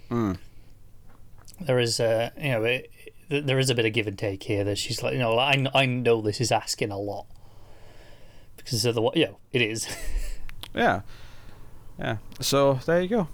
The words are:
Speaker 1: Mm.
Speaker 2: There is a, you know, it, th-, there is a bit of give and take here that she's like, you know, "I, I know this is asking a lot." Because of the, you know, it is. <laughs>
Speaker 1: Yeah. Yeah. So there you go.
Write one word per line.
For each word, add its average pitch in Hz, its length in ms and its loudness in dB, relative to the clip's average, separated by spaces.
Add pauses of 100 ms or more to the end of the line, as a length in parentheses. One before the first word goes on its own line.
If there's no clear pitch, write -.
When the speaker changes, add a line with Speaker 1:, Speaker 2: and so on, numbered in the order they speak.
(100)
Speaker 1:
Mm. 110 260 2 (1200)
Speaker 2:
There 131 200 2
is 117 180 2
a, 113 400 2
you 143 120 -2
know, 110 140 2
it, 120 280 0 (380)
th-, 147 140 0
there 131 140 2
is 131 120 4
a 120 40 4
bit 117 120 4
of 110 80 4
give 107 120 2
and 98 100 -4
take 98 280 -4
here 101 200 0
that 101 140 0
she's - 240 -4
like, 127 120 0
you 135 40 0
know, 113 200 2
"I, 135 360 4
I 135 120 6
know 120 340 4
this 104 200 0
is 117 120 4
asking 107 400 0
a 98 60 -4
lot." 101 280 -6 (1300)
Because 113 280 -2
of 117 100 4
the, 113 80 2 (120)
you 160 120 4
know, - 120 -12 (140)
it 123 100 4
is. 110 300 -2
<laughs> - 40 -8 (800)
Speaker 1:
Yeah. 143 260 2 (960)
Yeah. 117 180 -2 (240)
So 139 340 4 (120)
there 170 140 4
you 180 80 -2
go. 202 260 2